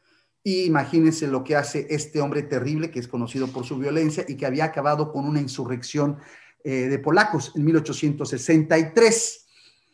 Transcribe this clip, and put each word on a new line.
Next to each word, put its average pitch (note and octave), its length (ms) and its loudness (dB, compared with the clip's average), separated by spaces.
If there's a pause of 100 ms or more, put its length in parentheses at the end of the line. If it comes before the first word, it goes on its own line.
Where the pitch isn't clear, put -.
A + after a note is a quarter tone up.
(440)
y F#3 220 0
imagínense D#3 600 2
lo C3+ 160 -2
que D3+ 120 0
hace C#3+ 340 -2
este D3+ 320 -4
hombre C#3+ 220 -2
terrible D3+ 480 -2
que B2+ 80 -8
es A#2+ 80 -8
conocido B2 400 -4
por B2+ 180 -8
su C#3 120 -8
violencia D3+ 500 -2
y C#3+ 80 -8
que D3+ 100 -6
había C#3 200 0
acabado D3+ 460 -2
con C3+ 140 -4
una D3 140 0
insurrección, C3+ 800 -4 (440)
eh, C3 240 -2
de C#3 120 0
polacos D#3 560 2
en D3 100 0
mil D#3+ 120 6
ochocientos D3 520 -2
sesenta D#3+ 480 4
y D#3+ 160 0
tres. - 520 4 (480)